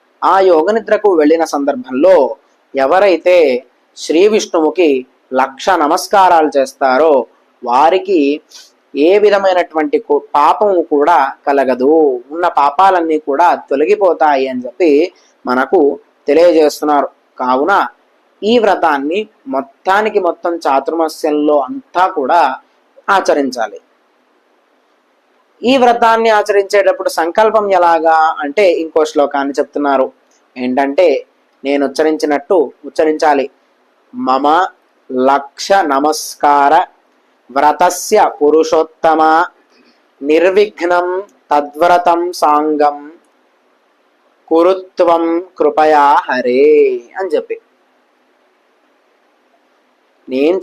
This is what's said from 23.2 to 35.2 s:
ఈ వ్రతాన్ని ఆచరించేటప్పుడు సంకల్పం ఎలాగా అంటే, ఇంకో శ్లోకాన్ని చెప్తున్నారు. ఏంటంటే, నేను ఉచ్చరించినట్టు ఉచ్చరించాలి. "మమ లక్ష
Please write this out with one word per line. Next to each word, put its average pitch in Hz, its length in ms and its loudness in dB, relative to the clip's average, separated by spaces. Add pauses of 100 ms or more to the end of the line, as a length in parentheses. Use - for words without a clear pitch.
ఈ 262 140 2
వ్రతాన్ని 233 520 2
ఆచరించేటప్పుడు 196 800 0
సంకల్పం 202 640 0
ఎలాగా 165 680 2
అంటే, 151 320 0
ఇంకో 160 340 -2
శ్లోకాన్ని 143 540 -2
చెప్తున్నారు. 139 520 -2 (460)
ఏంటంటే, 139 680 -2 (380)
నేను 139 220 -2
ఉచ్చరించినట్టు 151 880 -2 (140)
ఉచ్చరించాలి. 151 640 -2 (680)
"మమ 139 520 0 (440)
లక్ష 135 600 -2